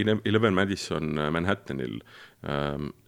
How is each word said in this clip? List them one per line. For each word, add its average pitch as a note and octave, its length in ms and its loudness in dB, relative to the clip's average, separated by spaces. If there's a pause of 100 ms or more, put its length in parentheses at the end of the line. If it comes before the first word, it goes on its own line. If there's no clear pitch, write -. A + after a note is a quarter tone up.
Ele-, G#2+ 260 2
Eleven G#2+ 280 4
Madison, E2 600 0
äh, D2+ 160 0
Manhattanil, C#2 640 -2 (460)
ähm, C#2+ 480 -2 (160)